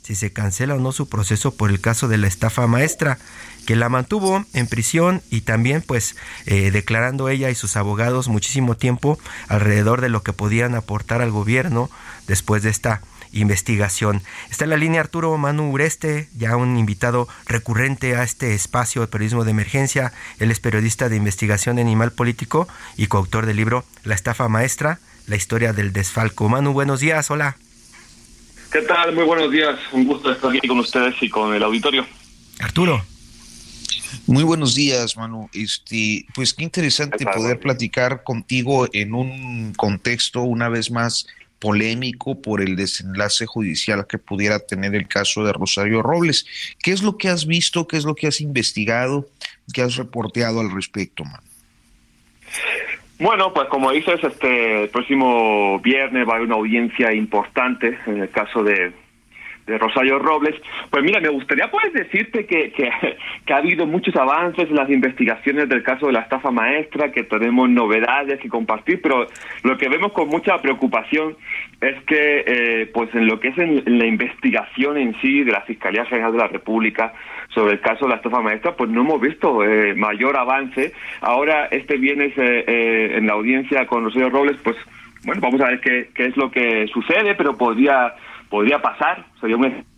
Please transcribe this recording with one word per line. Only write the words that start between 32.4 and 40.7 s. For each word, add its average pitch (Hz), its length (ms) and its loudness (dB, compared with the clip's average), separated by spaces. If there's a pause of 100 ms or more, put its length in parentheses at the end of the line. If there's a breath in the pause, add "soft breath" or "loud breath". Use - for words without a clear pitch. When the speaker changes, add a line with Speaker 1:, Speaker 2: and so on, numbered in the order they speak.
Speaker 1:
Arturo. 156 420 0 (1200 loud breath)
Speaker 3:
Muy 131 180 4
buenos 160 320 2
días, 127 400 0
Manu. 113 380 -10
Este, 107 720 -4 (100)
pues 127 180 -2
qué 151 120 -8
interesante 147 540 -2
Speaker 2:
¿Qué - 60 -4
tal? 98 100 -2
Speaker 3:
poder 117 240 0
platicar 123 640 -2
contigo 127 680 0
en 104 220 -2
un 123 600 -6
contexto 117 680 -2
una 120 260 0
vez 117 240 -2